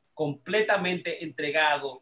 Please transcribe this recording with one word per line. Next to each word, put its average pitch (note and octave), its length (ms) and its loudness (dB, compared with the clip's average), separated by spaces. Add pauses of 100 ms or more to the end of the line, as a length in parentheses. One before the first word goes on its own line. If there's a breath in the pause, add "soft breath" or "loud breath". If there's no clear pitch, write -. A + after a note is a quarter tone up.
(140)
completamente F3+ 1120 0
entregados, D3 800 0